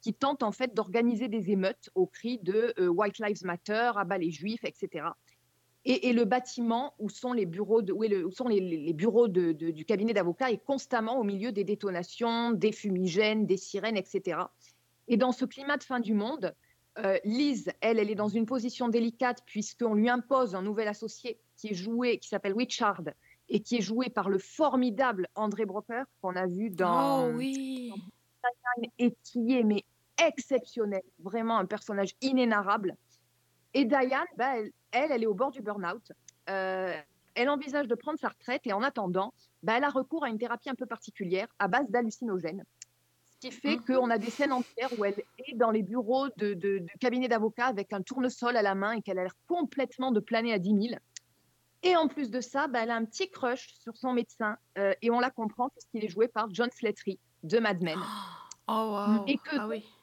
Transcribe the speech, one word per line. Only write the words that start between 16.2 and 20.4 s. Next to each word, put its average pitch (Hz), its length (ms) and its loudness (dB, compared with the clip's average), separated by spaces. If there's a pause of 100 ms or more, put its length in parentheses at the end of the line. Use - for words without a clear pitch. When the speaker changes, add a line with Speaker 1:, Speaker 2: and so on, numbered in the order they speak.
Speaker 1:
euh, 196 240 2
Liz, 233 460 0 (120)
elle, 226 180 4
elle 208 100 2
est 214 60 0
dans 208 140 0
une 220 160 2
position 247 440 -2
délicate 240 560 0
puisqu'on 214 480 -2
lui 214 160 4
impose 247 440 2